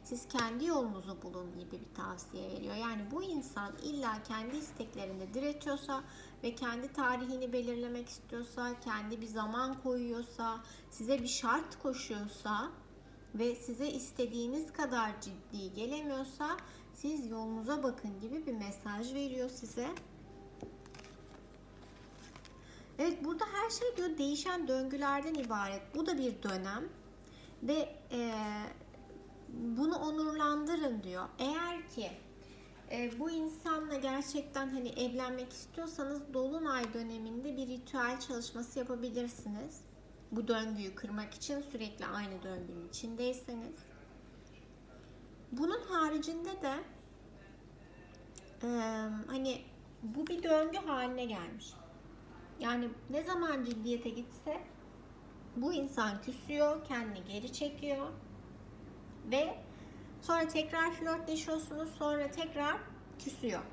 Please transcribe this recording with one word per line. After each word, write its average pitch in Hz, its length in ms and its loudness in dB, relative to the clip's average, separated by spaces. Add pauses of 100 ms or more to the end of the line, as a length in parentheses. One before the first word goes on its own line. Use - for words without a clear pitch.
Siz - 240 -4
kendi 233 360 2
yolunuzu 214 580 2
bulun 180 360 -6
gibi 180 220 -6
bir - 140 -12
tavsiye 185 560 -4
veriyor. 202 240 -2
Yani 220 360 0
bu 311 120 0
insan 254 500 -2 (100)
illa 262 460 2
kendi 226 280 0
isteklerinde 196 800 -4
diretiyorsa 285 680 0 (400)
ve 233 120 0
kendi 247 380 0
tarihini 254 600 4
belirlemek 240 560 0
istiyorsa, 240 720 -4
kendi 214 400 -2
bir 226 60 -6
zaman 233 560 2
koyuyorsa, 233 760 2 (300)
size 240 320 4
bir 240 60 0
şart 254 540 4
koşuyorsa 214 880 0 (640)
ve 233 200 6
size 247 340 0
istediğiniz 247 840 0
kadar 240 480 4
ciddi 190 540 -6
gelemiyorsa 277 800 0 (380)
siz 285 360 0
yolunuza 226 520 0
bakın 226 380 0
gibi 277 260 -2
bir 277 60 0
mesaj 208 640 -2
veriyor 254 360 0
size. 240 380 -4 (3000)
Evet, 311 260 4
burada 330 280 2
her 415 180 4
şey 480 260 2
diyor 330 220 2
değişen 285 500 4
döngülerden 277 680 4
ibaret. 208 480 0 (120)
Bu 311 120 4
da 349 120 4
bir 247 240 2
dönem 196 460 0 (760)
ve, 294 340 4 (160)
e, 240 200 4 (1160)
bunu 240 480 4
onurlandırın 302 1040 4
diyor. 185 260 -2 (100)
Eğer 330 500 0
ki, 196 220 -2 (800)
e, 233 280 0
bu 311 120 2
insanla 311 640 2
gerçekten 269 760 2
hani 262 200 0
evlenmek 254 640 0
istiyorsanız 294 840 -4
dolunay 262 600 4
döneminde 226 640 -2
bir 262 120 0
ritüel 254 520 2
çalışması 240 580 -4
yapabilirsiniz. 240 1000 -2 (520)
Bu 220 160 2
döngüyü 220 460 2
kırmak 214 400 -4
için 285 280 -2
sürekli 214 440 -4
aynı 196 360 -2
döngünün 175 460 -6
içindeyseniz. 240 880 -2 (1800)
Bunun 330 280 2
haricinde 330 840 2
de, 269 120 2 (1900)
e, 240 60 2 (580)
hani 262 360 2 (400)
bu 254 240 0
bir 339 160 0
döngü 320 360 8
haline 254 460 2
gelmiş. 214 500 -4 (840)
Yani 240 280 4 (220)
ne 285 120 4
zaman 330 420 4
ciddiyete 233 440 2
gitse 269 520 -2 (960)
bu 262 160 4
insan 233 500 2
küsüyor, 294 640 4
kendini 220 400 -2
geri 208 280 -4
çekiyor 285 540 0 (1200)
ve 285 280 4 (640)
sonra 330 260 6
tekrar 330 440 4
flörtleşiyorsunuz, 320 960 0
sonra 294 400 4
tekrar 311 460 2 (420)
küsüyor. 226 440 0 (100)